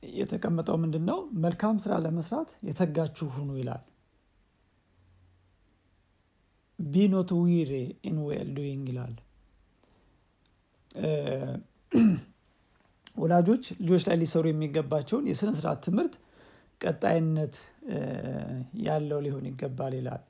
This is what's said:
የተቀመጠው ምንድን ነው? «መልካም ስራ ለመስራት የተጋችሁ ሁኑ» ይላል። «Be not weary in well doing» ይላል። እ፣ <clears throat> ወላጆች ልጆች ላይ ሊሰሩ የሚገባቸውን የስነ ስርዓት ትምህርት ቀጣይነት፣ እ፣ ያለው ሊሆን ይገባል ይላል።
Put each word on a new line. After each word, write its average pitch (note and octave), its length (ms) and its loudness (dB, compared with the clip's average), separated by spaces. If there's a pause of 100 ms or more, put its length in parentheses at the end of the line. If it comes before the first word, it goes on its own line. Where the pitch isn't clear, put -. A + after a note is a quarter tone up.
የተቀመጠው F3 720 -2
ምንድን D#3+ 280 0
ነው? C4 140 0 (180)
«መልካም F3 420 0
ስራ G3+ 200 -2
ለመስራት E3 520 -2 (120)
የተጋችሁ D#3+ 680 -2
ሁኑ» C#3 260 -6
ይላል። B2+ 280 -6 (3000)
«Be D#3 260 4
not F#3 300 4
weary E3 500 4 (160)
in - 200 -4
well D3 300 -4
doing» C#3 340 -4
ይላል። B2 300 -6 (1800)
እ፣ E3+ 140 0 (840)
<clears throat> G#3 320 6 (920)
ወላጆች F3 480 4 (120)
ልጆች F3+ 280 4
ላይ E3+ 120 4
ሊሰሩ E3 300 2
የሚገባቸውን D#3 800 0
የስነ - 260 0
ስርዓት D3+ 300 -2
ትምህርት A3 320 0 (680)
ቀጣይነት፣ D#3+ 760 2 (320)
እ፣ A3 120 -4 (800)
ያለው D3+ 420 -2
ሊሆን C#3 260 -4
ይገባል C3+ 480 -6
ይላል። B2+ 360 -6